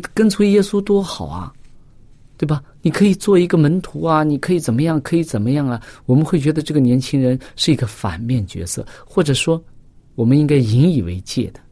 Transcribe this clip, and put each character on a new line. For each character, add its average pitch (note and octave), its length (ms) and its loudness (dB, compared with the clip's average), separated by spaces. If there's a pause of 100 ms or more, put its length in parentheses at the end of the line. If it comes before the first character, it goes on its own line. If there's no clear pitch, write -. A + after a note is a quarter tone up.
(140)
跟 A3 160 4
随 G3+ 200 2
耶 G3+ 100 4
稣 G3+ 220 -2
多 G3+ 200 0
好 B2+ 240 -10
啊， F2 240 -10 (840)
对 D#3+ 100 -4
吧？ D3 160 -2 (200)
你 E3+ 80 0
可 G3 160 2
以 F#3+ 80 4
做 G3+ 240 2
一 F3 80 4
个 F3 100 0
门 D#3+ 240 2
徒 D#3 240 -8
啊， D#3+ 180 0
你 D3+ 140 0
可 C#3+ 160 -4
以 F3 80 2
怎 D3 120 -2
么 A#2+ 100 0
样， D#3+ 180 0
可 D#3 160 -2
以 E3+ 80 0
怎 B2+ 160 -4
么 A2+ 120 0
样 C#3+ 140 0
啊？ A#2+ 160 -6 (220)
我 B2+ 100 2
们 D3 80 4
会 E3 160 0
觉 D3 140 2
得 D#3+ 80 -2
这 D3+ 140 -6
个 D3+ 60 4
年 B2+ 200 4
轻 C#3 180 -2
人 B2+ 200 0 (180)
是 - 160 0
一 C3 40 4
个 A#2 100 -4
反 F#2+ 340 -8
面 A#2 260 -2
角 F2 200 -10
色， - 200 -8 (200)
或 - 160 -2
者 D3 100 0
说 D#3+ 300 -2 (520)
我 A#2 120 -2
们 C3 120 4
应 D3+ 80 4
该 D3 100 2
引 B2+ 360 4
以 C#3+ 80 0
为 F2+ 220 -6
戒 - 300 -6
的。 - 80 -20 (120)